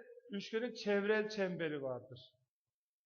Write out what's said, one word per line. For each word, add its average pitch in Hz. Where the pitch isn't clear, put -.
üçgenin 220
çevrel 208
çemberi 165
vardır. 127